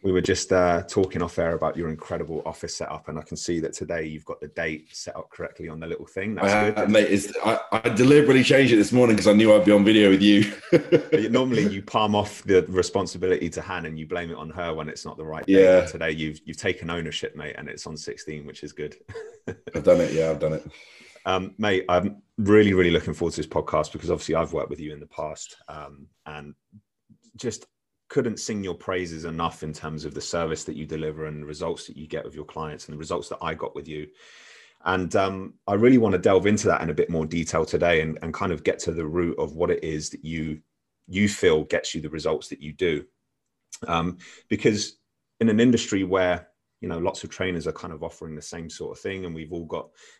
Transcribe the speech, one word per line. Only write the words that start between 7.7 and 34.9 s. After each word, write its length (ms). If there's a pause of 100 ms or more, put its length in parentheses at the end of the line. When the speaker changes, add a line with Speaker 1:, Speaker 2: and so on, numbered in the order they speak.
Speaker 2:
I 180
deliberately 540
changed 300
it 40
this 140
morning 240
'cause 120
I 60
knew 200
I'd 100
be 80
on 140
video 240
with 120
you. 300 (100)
<laughs> 100
Speaker 1:
But 500
you, 80
normally 420
you 120
palm 320
off 280
the 200
responsibility 880
to 100
Han 240
and 120
you 80
blame 260
it 40
on 140
her 240
when 160
it's 160
not 100
the 100
right 200
day. 180
Speaker 2:
Yeah. 180
Speaker 1:
But 80
today 220
you've, 320
you've 140
taken 320
ownership, 480
mate, 200
and 120
it's 180
on 80
sixteen, 500
which 180
is 100
good. 240 (400)
<laughs> 100 (280)
Speaker 2:
I've 100
done 160
it, 100
yeah, 200
I've 80
done 140
it. 120 (600)
Speaker 1:
Um, 320
mate, 300
I'm 340 (160)
really, 360
really 180
looking 220
forward 220
to 20
this 100
podcast 460
because 180
obviously 240
I've 160
worked 180
with 120
you 100
in 80
the 60
past, 500 (140)
um, 380 (180)
and 300 (840)
just 300 (420)
couldn't 300
sing 240
your 120
praises 500
enough 380
in 100
terms 320
of 80
the 80
service 440
that 100
you 100
deliver 400
and 160
the 60
results 400
that 100
you 80
get 180
with 120
your 100
clients 420
and 60
the 60
results 280
that 140
I 140
got 180
with 140
you. 200 (800)
And, 300